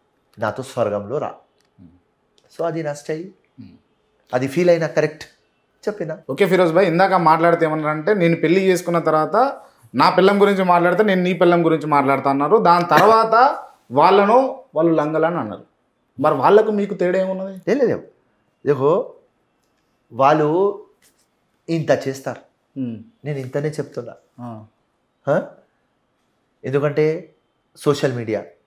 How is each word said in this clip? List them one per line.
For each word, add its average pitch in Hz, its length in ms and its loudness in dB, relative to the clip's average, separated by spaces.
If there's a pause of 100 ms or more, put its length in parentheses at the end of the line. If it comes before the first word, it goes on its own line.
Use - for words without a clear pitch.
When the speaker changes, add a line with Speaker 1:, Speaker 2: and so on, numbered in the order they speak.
(380)
Speaker 1:
నాతో 110 240 -6
స్వర్గంలో 107 560 -6
రా. 117 160 -8 (480)
Speaker 2:
Hmm. 85 100 -20 (680)
Speaker 1:
So 160 60 -4
అది 165 180 -6
నా 147 120 -8
స్టైల్. 160 300 -10
Speaker 2:
Hmm. - 480 -20 (640)
Speaker 1:
అది 131 140 -2
ఫీల్ 175 220 2
అయినా 165 160 2
కరెక్ట్ 151 380 -4 (640)
చెప్పినా. 160 300 -10 (120)
Speaker 2:
ఓకే 185 160 -2
ఫిరోజ్ 175 260 2
భాయ్, 185 140 4
ఇందాక 180 260 2
మాట్లాడితే 165 540 2
ఏమన్నారంటే, 156 480 -2
"నేను 170 220 2
పెళ్లి 165 240 0
చేసుకున్న 175 380 0
తర్వాత 160 640 0 (340)
నా 151 160 4
పిల్లం 196 320 2
గురించి 196 220 2
మాట్లాడితే 175 380 2
నేను 190 200 2
నీ 180 100 0
పిల్లం 175 320 2
గురించి 160 220 0
మాట్లాడతా" 139 440 0
అన్నారు. 143 260 2
దాని 175 280 2
తర్వాత 220 760 4 (320)
వాళ్ళను 202 720 2 (100)
వాళ్ళు 165 180 0
లంగలని 156 440 -2
అన్నారు. 104 280 -10 (560)
మరి 156 140 0
వాళ్ళకు 196 360 4
మీకు 202 240 -4
తేడా 180 240 -2
ఏమున్నది? 190 380 -6 (120)
Speaker 1:
లే, 208 60 0
లే, 269 120 0
లే. 151 80 -2 (720)
ఇదిగో 143 500 -2 (960)
వాళ్ళు 151 720 0 (840)
ఇంత 147 400 -2
చేస్తారు, 127 320 -10 (400)
Speaker 2:
Hmm. 113 220 -10 (220)
Speaker 1:
నేను 143 140 -8
ఇంతనే 143 300 -6
చెప్తున్నా. 135 460 -10 (260)
Speaker 2:
ఆ. 113 240 -16 (640)
Speaker 1:
హ? 156 140 0 (1200)
ఎందుకంటే 147 720 -2 (420)
సోషల్ 143 360 -2
మీడియా 110 320 -6 (220)